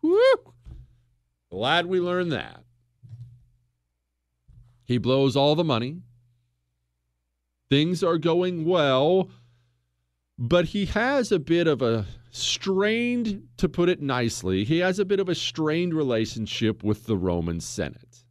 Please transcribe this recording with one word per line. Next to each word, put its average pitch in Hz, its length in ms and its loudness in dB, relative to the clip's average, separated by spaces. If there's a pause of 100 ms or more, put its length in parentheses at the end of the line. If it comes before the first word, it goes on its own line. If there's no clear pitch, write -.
Woo! 427 540 2 (960)
Glad 135 340 0
we 185 160 0
learned 175 320 -2
that. - 320 -8 (2250)
He 123 140 -2
blows 131 400 2
all 143 180 4
the 170 80 0
money. 135 360 -2 (1700)
Things 165 340 2
are 170 140 2
going 170 480 0
well, 160 640 2 (1120)
but 165 260 2
he 202 200 -2
has 247 460 0
a 185 80 2
bit 170 260 0
of 135 160 2
a 113 240 0 (240)
strained, 220 1120 -2 (140)
to 185 120 0
put 175 200 2
it 180 120 0
nicely, 117 600 -2
he 147 160 0
has 185 220 0
a 202 40 2
bit 196 140 0
of 190 100 -2
a 175 60 0
strained 160 580 -2
relationship 110 920 -2
with 104 220 -2
the 110 100 0
Roman 87 420 -2
Senate. - 720 -10